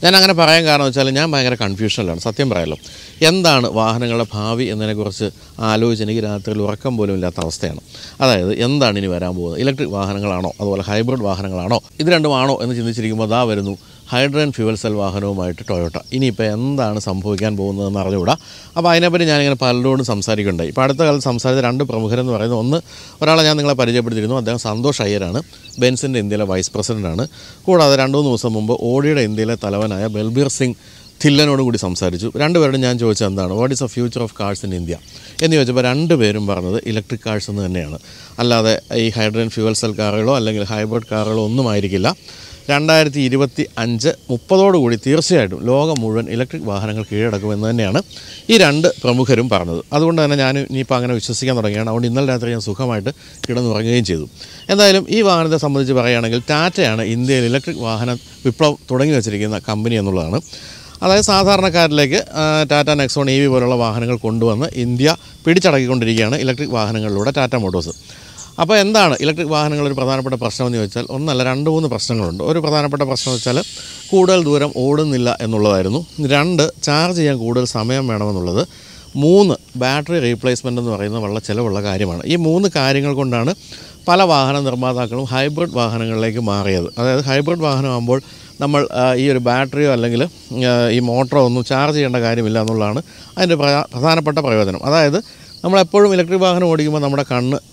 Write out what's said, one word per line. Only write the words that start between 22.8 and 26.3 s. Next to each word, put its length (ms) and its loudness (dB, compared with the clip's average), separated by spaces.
ഒരാളെ 260 4
ഞാൻ 120 2
നിങ്ങളെ 140 2
പരിചയപ്പെടുത്തിയിരുന്നു, 680 0
അദ്ദേഹം 160 -2
സന്തോഷ് 480 -2
അയ്യരാണ്, 360 -2
ബെൻസിൻ്റെ 460 0
ഇന്ത്യയിലെ 280 -2